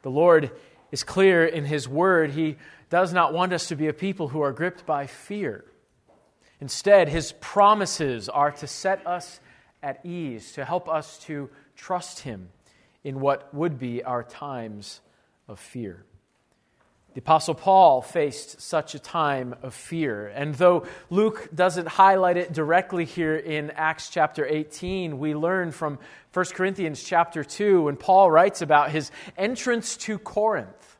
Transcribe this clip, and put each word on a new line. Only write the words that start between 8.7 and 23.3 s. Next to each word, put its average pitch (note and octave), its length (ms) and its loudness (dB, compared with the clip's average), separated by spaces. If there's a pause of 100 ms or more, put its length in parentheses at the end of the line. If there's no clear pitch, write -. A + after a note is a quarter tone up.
us F3 340 -8 (420)
at C#3 220 -10
ease, D#3 480 -10
to C#3 140 -10
help E3+ 240 -6
us D3+ 300 -6
to C#3+ 280 -10 (280)
trust - 440 -8
Him F#2+ 300 -14 (520)
in C3+ 180 -10
what C#3 340 -2
would D3+ 240 -4
be A#2+ 260 -8
our B2 180 -6
times A2+ 760 -14 (480)
of G#2 100 -18
fear. G2 460 -14 (1080)
The C3 60 -12
Apostle D#3 340 0
Paul F3 460 6
faced - 600 -6
such - 320 -6
a D3 40 -12
time C3+ 640 -4
of C3 120 -12
fear, A#2 540 -6
and C#3 260 -8
though F3 320 4 (240)
Luke G#3+ 440 0
doesn't F3 320 2
highlight F#3+ 520 6
it F3+ 160 -4
directly E3+ 500 0
here D#3 320 -2